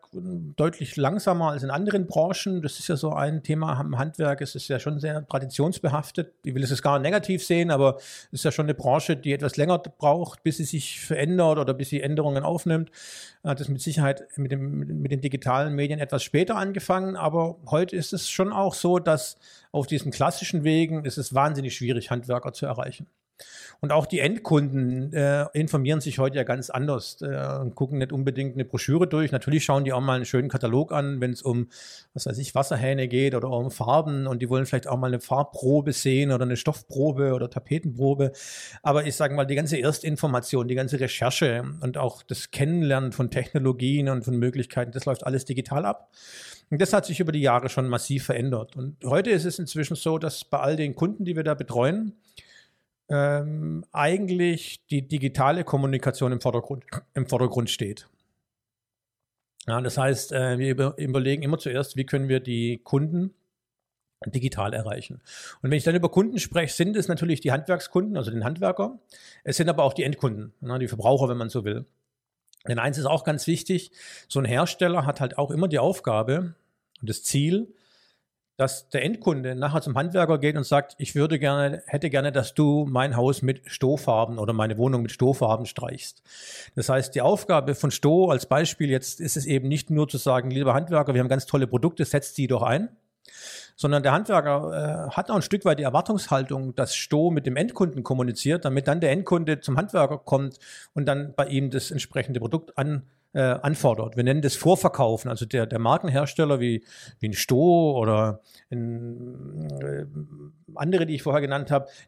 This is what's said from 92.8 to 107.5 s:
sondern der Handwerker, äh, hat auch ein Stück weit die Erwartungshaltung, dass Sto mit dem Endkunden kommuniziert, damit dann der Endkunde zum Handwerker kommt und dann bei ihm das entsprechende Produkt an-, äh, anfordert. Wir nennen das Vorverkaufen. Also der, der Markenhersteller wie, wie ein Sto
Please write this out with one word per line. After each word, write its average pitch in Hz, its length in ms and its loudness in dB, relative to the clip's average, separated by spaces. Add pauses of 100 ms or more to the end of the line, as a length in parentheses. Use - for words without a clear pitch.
sondern 143 260 2
der 131 100 4
Handwerker, 156 960 0
äh, - 40 -10
hat - 180 -2
auch 220 60 2
ein 170 60 2
Stück 202 220 0
weit 156 140 4
die 147 60 -2
Erwartungshaltung, 135 880 0
dass 127 200 -2
Sto 156 360 2
mit 151 160 0
dem 127 100 -2
Endkunden 165 460 0
kommuniziert, 131 640 0
damit 135 220 0
dann 151 140 4
der 151 120 4
Endkunde 165 480 0
zum 135 160 0
Handwerker 151 420 2
kommt 139 400 0 (340)
und 143 140 -2
dann 143 280 -2
bei 139 120 0
ihm 135 240 0
das 127 200 -4
entsprechende 139 480 -4
Produkt 123 380 -4
an-, 143 280 -2 (300)
äh, 139 60 0
anfordert. 123 760 2
Wir 120 80 2
nennen 139 180 2
das 139 140 0
Vorverkaufen. 139 720 4
Also 117 160 -4
der, 113 180 0
der 113 140 -2
Markenhersteller 143 800 2
wie, 117 240 0 (340)
wie 107 100 -2
ein 107 40 -4
Sto 151 640 4